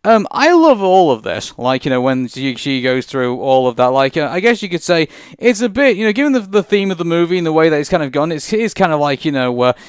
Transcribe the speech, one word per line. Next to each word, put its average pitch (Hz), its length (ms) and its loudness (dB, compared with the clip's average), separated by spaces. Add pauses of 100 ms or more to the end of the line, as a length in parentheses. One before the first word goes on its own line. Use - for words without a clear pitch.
um, 214 280 4
I 302 200 2
love 320 300 4
all 185 300 4
of 110 100 -2
this, 98 380 -8
like, 127 260 -2
you 139 60 -2
know, 127 100 0
when 131 260 -2
she, 131 280 -6
she 135 260 -6
goes 127 240 -2
through 127 340 -4
all 131 280 2
of 120 80 -2
that, 123 140 2
like, 135 280 0
uh, 151 140 -2
I 175 80 -6
guess 226 240 0
you 202 40 -6
could 170 140 -6
say 165 280 0 (280)
it's 226 240 0
a 247 80 0
bit, 240 260 2
you 214 100 -2
know, 214 60 2
given 269 220 0
the, 254 60 0
the 196 240 -2
theme 196 260 0
of 180 80 -4
the 170 80 -4
movie 170 320 0
and 170 80 -2
the 160 80 -2
way 160 160 4
that 151 100 0
it's 151 120 -6
kind 175 100 0
of 139 100 -6
gone, 147 200 -2
it's, 151 200 -8
it's 220 220 -2
kind 180 180 0
of 151 80 0
like, 143 260 -2
you 151 60 -2
know, 127 300 -2
uh, 123 120 2 (160)